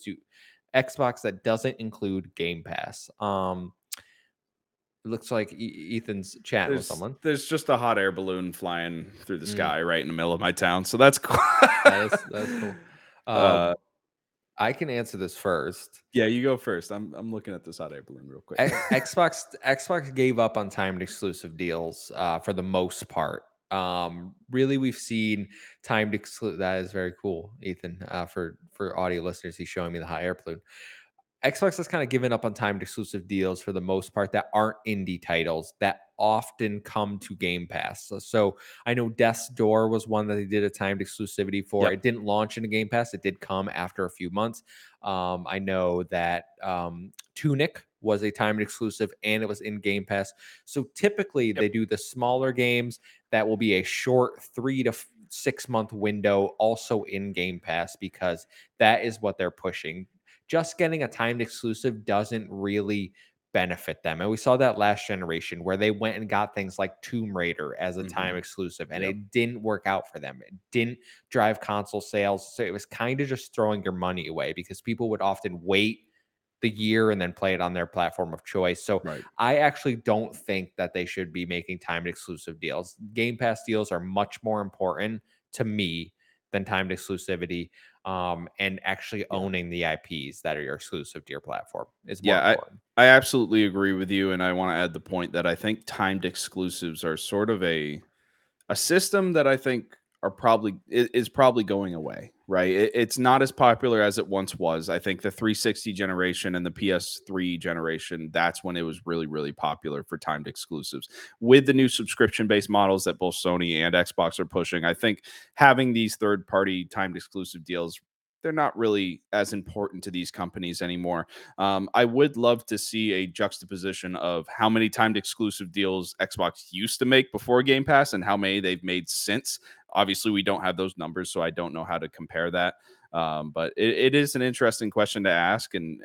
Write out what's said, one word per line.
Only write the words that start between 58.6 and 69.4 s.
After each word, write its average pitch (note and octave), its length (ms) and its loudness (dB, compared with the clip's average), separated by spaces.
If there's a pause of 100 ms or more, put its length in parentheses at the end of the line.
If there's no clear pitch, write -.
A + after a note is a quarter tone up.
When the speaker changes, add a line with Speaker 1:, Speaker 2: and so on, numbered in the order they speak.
Speaker 1:
that A2 280 6
is A2+ 160 -6
what G2+ 160 -2
they're F2+ 140 0
pushing. F2+ 540 -8 (440)
Just E3 280 0
getting D#3+ 260 0
a A#2+ 40 0
timed A#2+ 340 -2
exclusive A2 640 -4
doesn't G#2+ 440 -2
really G2+ 640 -2 (400)
benefit F2+ 500 -2
them. D#2+ 180 -2
And G2 80 0
we A2 80 0
saw B2+ 200 4
that B2 200 4
last G#2 300 2
generation E2+ 560 -6
where F#2 140 0
they G#2+ 140 4
went G#2 260 -2
and G#2+ 120 -8
got G#2 260 0
things F#2+ 240 -6
like F#2+ 220 -4
Tomb A2 340 -6
Raider E2+ 440 -4
as F2+ 180 -4
a F#2+ 40 -4
Speaker 2:
Mm-hmm. F#2+ 80 -8
Speaker 1:
time F#2 260 -2
exclusive, F2 560 -8
and F#2 120 -6
Speaker 2:
Yep. F#2+ 80 0
Speaker 1:
it G2+ 200 -10
didn't A#2 300 0